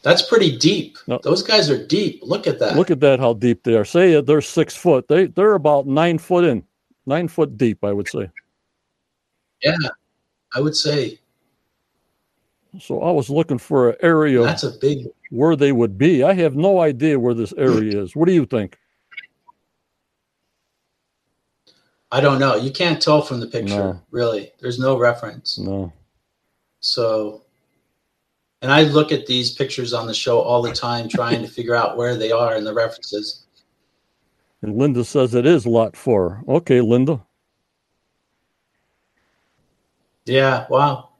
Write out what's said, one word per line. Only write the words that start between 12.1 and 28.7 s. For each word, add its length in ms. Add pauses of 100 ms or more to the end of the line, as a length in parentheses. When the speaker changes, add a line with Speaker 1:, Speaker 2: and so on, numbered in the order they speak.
Speaker 2:
So 220
I 100
was 200
looking 280
for 320
an 100
area 420
Speaker 1:
That's 200
a 80
big 360 (240)
Speaker 2:
where 260
they 160
would 260
be. 240
I 120
have 200
no 260
idea 380
where 160
this 220
area 440
is. 140
What 120
do 80
you 120
think? 320 (3250)
Speaker 1:
I 80
don't 180
know. 160
You 160
can't 320
tell 200
from 180
the 80
picture, 280 (180)
Speaker 2:
No. 80 (100)
Speaker 1:
really. 480
There's 180
no 200
reference. 600
Speaker 2:
No. 340 (880)
Speaker 1:
So, 640 (1200)
and 80